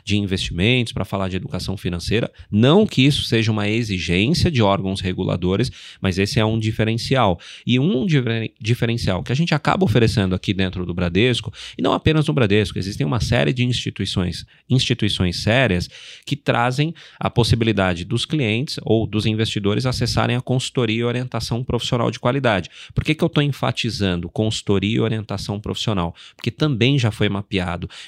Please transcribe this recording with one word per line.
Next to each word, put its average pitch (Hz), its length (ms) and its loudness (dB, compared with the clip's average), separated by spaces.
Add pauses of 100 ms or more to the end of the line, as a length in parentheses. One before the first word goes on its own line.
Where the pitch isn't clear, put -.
de 101 140 0
investimentos, 101 720 0
pra - 140 -6
falar 98 240 -4
de 92 80 -4
educação 92 400 -6
financeira. 95 520 -2 (220)
Não 139 340 6
que 131 200 2
isso 143 180 2
seja 113 280 2
uma 104 180 0
exigência 107 800 0
de 127 100 2
órgãos 98 380 2
reguladores, 92 720 -2 (300)
mas 92 160 0
esse 101 220 0
é 110 60 4
um 110 140 0
diferencial. 110 800 0 (260)
E 120 140 2
um 214 260 0
diver-, 120 540 0
diferencial 113 640 0
que - 80 -6
a 120 40 0
gente 165 200 0
acaba 185 300 2
oferecendo 107 500 4
aqui 98 180 -2
dentro 90 320 -2
do 90 80 -6
Bradesco, 98 600 0 (240)
e - 40 -8
não - 120 2
apenas 156 340 2
no 156 60 0
Bradesco, 104 440 2
existem 101 300 -4
uma 131 140 -2
série 139 320 2
de 123 100 0
instituições, 95 800 -4 (240)
instituições 107 720 0
sérias 104 480 2 (360)
que - 100 -4
trazem 127 580 0 (260)
a 98 100 0
possibilidade 98 760 2
dos 110 220 -4
clientes 123 580 -2
ou 110 220 2
dos 104 200 -2
investidores 110 600 0
acessarem 117 500 0
a 131 60 -2
consultoria 120 600 -2
e - 20 -2
orientação 120 600 -4
profissional 120 460 -2
de 117 100 -6
qualidade. 120 500 0 (240)
Por - 100 -2
que 156 100 0
que 156 100 -2
eu 165 60 2
tô 151 120 2
enfatizando 101 880 -2
consultoria 107 640 0
e 123 40 0
orientação 107 600 -4
profissional? 98 560 -4 (200)
Porque - 160 -6
também 139 460 2
já 117 140 2
foi 104 180 0
mapeado 90 600 -4 (180)